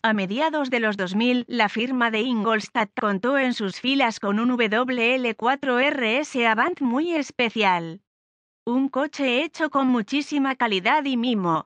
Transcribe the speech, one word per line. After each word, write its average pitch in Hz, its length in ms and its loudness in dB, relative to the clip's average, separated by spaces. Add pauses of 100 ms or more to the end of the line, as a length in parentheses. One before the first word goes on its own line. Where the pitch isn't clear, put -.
a 220 100 2
mediados 262 560 0
de 247 100 0
los 214 180 0
dos 190 180 -4
mil, 247 320 2
la 233 200 0
firma 233 440 -2
de 220 80 0
Ingolstadt 220 720 0 (100)
contó 220 380 0
en 254 160 0
sus 196 260 -4
filas 254 380 0
con 202 200 0
un 240 100 2
W 240 640 0
L 240 200 -2
cuatro 254 440 0
R 262 400 0
S 269 260 0
Avant 233 340 2
muy 285 360 0
especial. 202 840 -2 (640)
Un 262 240 0
coche 277 560 -2
hecho 311 280 -4
con 277 160 2
muchísima 269 720 0
calidad 233 480 0
y 262 120 -2
mimo, 196 480 0